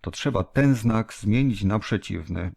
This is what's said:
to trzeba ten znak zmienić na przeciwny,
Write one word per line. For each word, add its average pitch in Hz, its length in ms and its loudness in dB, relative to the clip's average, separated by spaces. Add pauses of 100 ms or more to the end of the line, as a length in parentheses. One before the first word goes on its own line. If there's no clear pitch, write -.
to 98 100 -8
trzeba 95 340 -2
ten 139 300 4
znak 113 400 0
zmienić 107 500 0
na 104 140 2
przeciwny, 87 800 -4